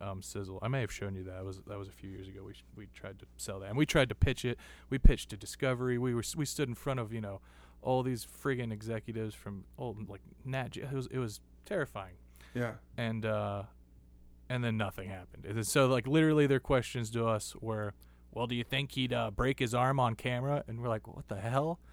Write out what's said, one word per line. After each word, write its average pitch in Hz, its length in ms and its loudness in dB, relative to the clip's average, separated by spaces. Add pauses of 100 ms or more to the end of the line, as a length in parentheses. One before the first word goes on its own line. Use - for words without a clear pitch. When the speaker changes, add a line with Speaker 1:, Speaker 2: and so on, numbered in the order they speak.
Speaker 1:
um, 98 200 -6
sizzle. 95 400 -8
I 110 60 -4
may 135 140 0
have 110 100 -4
shown 98 240 -6
you 92 80 -6
that. 92 160 -10
It 95 60 -8
was, 95 200 -10
that 101 120 -10
was 98 100 -10
a 92 60 -16
few - 160 -14
years 95 180 -12
ago. 95 160 -14
We 98 120 -14
sh-, - 100 -20 (100)
we 104 180 -14
tried 98 260 -12
to - 60 -20 (120)
sell 98 240 -8
that, 101 80 -8
and 117 80 -2
we 151 80 6
tried 135 240 4
to - 60 -6
pitch - 280 2
it. 120 140 0 (320)
We 135 80 0
pitched - 320 10
to 107 80 -10
Discovery. 123 600 0
We 123 160 0
were 117 60 0
s-, - 160 -4
we 151 100 -2
stood 139 220 -2
in 120 80 -4
front 131 240 -2
of, 110 140 -4
you 113 80 -4
know, 98 180 -8 (420)
all 127 220 2
these 123 220 -2
friggin' 123 480 -2
executives 110 600 -6
from 98 300 -12 (140)
old, 110 320 -8
like, 101 100 -12 (240)
Nat 131 280 -4
Ge-, - 80 -8
it 135 120 -6
was, 131 160 -4
it 127 120 -4
was 110 200 -4 (240)
terrifying. 101 520 -4 (380)
Speaker 2:
Yeah. 120 200 -2 (240)
Speaker 1:
And, 113 280 -2
uh, 104 380 0 (840)
and 127 120 -2
then 117 140 2
nothing 98 320 -2
happened. 92 380 -12
And 107 200 -2
so, 135 220 6
like, 123 180 4
literally 151 420 6
their 135 120 6
questions 123 520 2
to 117 140 2
us 110 300 0
were, 107 380 -4 (380)
"Well, 117 140 -2
do 120 100 0
you 120 100 0
think 139 260 -2
he'd, 127 220 0
uh, 117 180 0
break 123 280 2
his 120 140 0
arm 131 280 4
on 113 140 4
camera?" 131 520 0
And 117 140 -6
we're 120 80 -2
like, 110 180 -2
"What - 220 -12
the 101 80 -6
hell?" 135 420 0 (140)